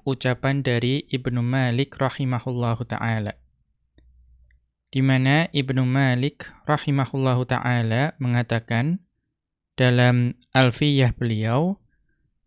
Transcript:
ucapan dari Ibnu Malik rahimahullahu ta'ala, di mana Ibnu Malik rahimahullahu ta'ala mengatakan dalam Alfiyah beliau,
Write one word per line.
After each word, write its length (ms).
ucapan 560
dari 480
Ibnu 320
Malik 560
rahimahullahu 880
ta'ala, 560
di 80
mana 480
Ibnu 400
Malik 640
rahimahullahu 800
ta'ala 720
mengatakan 800
dalam 640
Alfiyah 640
beliau, 640